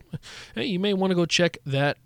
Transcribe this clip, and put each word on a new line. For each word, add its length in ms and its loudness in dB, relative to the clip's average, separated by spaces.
hey, 80 -4
you 160 -2
may 140 2
wanna 200 2
go 120 4
check 400 2
that 400 0